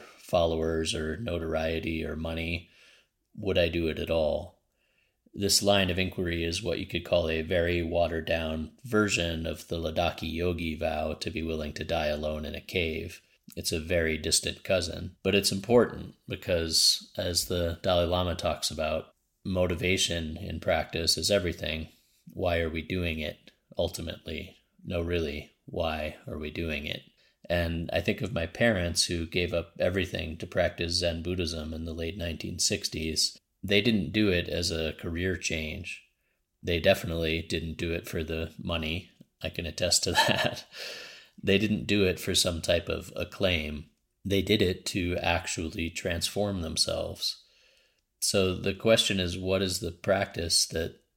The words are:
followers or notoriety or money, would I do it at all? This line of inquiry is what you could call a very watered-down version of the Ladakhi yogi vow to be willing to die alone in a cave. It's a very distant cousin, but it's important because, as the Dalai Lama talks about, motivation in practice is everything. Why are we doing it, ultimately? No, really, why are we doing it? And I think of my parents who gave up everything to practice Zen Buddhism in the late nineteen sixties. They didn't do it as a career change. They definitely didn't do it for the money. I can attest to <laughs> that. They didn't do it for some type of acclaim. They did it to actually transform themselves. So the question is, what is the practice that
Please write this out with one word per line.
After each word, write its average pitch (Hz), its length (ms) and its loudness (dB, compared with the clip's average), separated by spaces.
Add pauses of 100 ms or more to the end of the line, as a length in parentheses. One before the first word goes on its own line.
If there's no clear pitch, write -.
(200)
followers 80 760 2
or 78 220 -4
notoriety 80 880 -2
or 78 100 -4
money, 82 540 -4 (680)
would 95 220 0
I 87 100 6
do 82 220 0
it 76 100 -4
at 76 100 -2
all? 78 480 0 (760)
This 98 300 2
line 101 260 6
of 87 80 0
inquiry 87 460 0
is 82 180 -2
what 87 160 -2
you 92 80 -6
could 92 200 -4
call 85 240 2
a 80 120 0
very 87 400 2
watered-down 82 880 0 (120)
version 87 640 2
of 85 220 -8
the 87 80 -2
Ladakhi 82 520 -2
yogi 85 460 0
vow 78 380 -2
to - 180 -6
be 80 100 -6
willing 78 340 -4
to - 100 -6
die 82 220 0
alone 76 360 -2
in 76 100 -8
a 76 60 -8
cave. 82 600 -2 (340)
It's - 160 -4
a 82 80 0
very 80 380 2
distant - 480 -2
cousin, 87 580 -2
but 95 100 2
it's 98 200 4
important 101 600 2 (120)
because, - 880 2
as 87 280 0
the 85 360 0
Dalai 87 260 4
Lama 87 280 2
talks - 360 -2
about, 78 420 -4 (320)
motivation 90 880 2
in 85 240 -8
practice 82 580 0
is 80 140 0
everything. 82 560 0 (460)
Why 87 260 0
are 82 100 0
we 82 120 -4
doing 85 380 -2
it, 78 320 -8 (260)
ultimately? 80 800 -4 (280)
No, 87 140 -2
really, 82 540 -2 (120)
why 78 520 -4 (100)
are 76 120 -8
we 76 120 -6
doing 78 340 -4
it? - 180 -6 (460)
And 85 440 2
I 87 80 2
think 101 180 0
of 110 140 -4
my 85 140 -2
parents 90 580 2
who 85 220 -2
gave 87 260 0
up 85 260 -2
everything 87 600 0
to 92 60 -8
practice 87 500 0
Zen 85 280 0
Buddhism 80 500 -2
in 80 120 -6
the 80 80 -6
late 82 240 -6
nineteen 85 420 -6
sixties. - 800 0 (260)
They 101 180 6
didn't 104 300 2
do 107 180 4
it 87 200 2
as 87 220 0
a 80 280 0
career 87 380 -2
change. 80 640 -6 (600)
They 87 160 2
definitely 82 680 2
didn't 80 300 -4
do 85 160 -2
it 85 140 -6
for 85 160 -4
the 80 360 -4
money. 82 520 -4 (320)
I 80 60 -2
can - 180 -6
attest 85 380 2
to 92 60 2
<laughs> - 20 2
that. - 520 2 (800)
They 98 160 6
didn't 104 260 2
do 104 180 4
it 90 160 2
for 98 140 -2
some 85 300 2
type 87 260 2
of 80 260 -6
acclaim. 78 720 -2 (400)
They 98 160 2
did 104 220 4
it 92 240 0
to 87 340 0
actually 85 720 -2
transform 95 720 -2
themselves. 82 800 -4 (760)
So 92 380 2
the 92 180 0
question 110 460 4
is, 90 180 0
what 92 240 2
is 92 180 0
the 85 120 -4
practice - 720 2
that - 300 -2 (220)